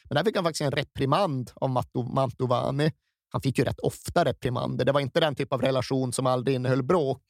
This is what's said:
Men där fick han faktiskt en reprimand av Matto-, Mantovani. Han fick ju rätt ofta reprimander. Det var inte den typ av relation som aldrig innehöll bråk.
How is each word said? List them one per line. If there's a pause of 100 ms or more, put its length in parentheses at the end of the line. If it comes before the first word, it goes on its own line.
Men
där
fick
han
faktiskt
en
reprimand
av
Matto-,
Mantovani. (400)
Han
fick
ju
rätt
ofta
reprimander.
Det
var
inte
den
typ
av
relation
som
aldrig
innehöll
bråk.